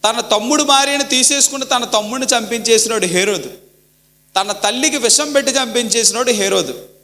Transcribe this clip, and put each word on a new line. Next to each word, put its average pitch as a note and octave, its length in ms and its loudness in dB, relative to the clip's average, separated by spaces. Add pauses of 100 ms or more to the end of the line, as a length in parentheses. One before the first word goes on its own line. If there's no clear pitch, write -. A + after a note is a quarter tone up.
(100)
తన A3+ 100 -2
తమ్ముడు A#3+ 420 2
భార్యను C#4 420 2
తీసేసుకుని C4 600 0
తన B3 200 -2
తమ్ముడిని A#3 420 -2
చంపించేసినోడు A3 800 0
హేరోదు, F3+ 440 -2 (920)
తన G3+ 120 -4
తల్లికి B3 440 -2
విషం C#4+ 360 0
పెట్టి C#4 200 2
చంపించేసినోడు A#3 760 0
హేరోదు F#3+ 580 -2 (160)